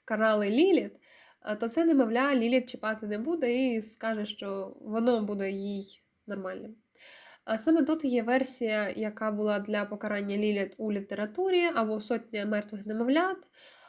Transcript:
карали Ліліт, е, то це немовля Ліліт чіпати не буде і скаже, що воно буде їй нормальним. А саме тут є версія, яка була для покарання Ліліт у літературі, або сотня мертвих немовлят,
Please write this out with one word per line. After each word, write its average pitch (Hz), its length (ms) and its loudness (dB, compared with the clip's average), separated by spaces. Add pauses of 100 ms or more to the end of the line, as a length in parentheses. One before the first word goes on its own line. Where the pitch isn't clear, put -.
карали 214 440 2
Ліліт, 262 420 4 (540)
е, 214 100 -4
то 233 140 -4
це 320 160 0
немовля 269 500 4
Ліліт 247 340 2
чіпати 214 380 -6
не 208 100 -4
буде 254 560 0
і 220 80 0
скаже, 220 440 -4
що 196 560 -8
воно 226 400 2
буде 196 300 -2
їй 196 520 -8 (240)
нормальним. 196 480 -8 (720)
А 226 120 0
саме 320 260 4
тут 311 220 0
є 247 180 2
версія, 233 640 0
яка 214 420 -4
була 208 280 0
для 208 260 -2
покарання 202 520 -4
Ліліт 202 400 0
у 220 140 -4
літературі, 214 720 0 (100)
або 214 260 0
сотня 220 440 -4
мертвих 208 400 -4
немовлят, 269 520 0 (520)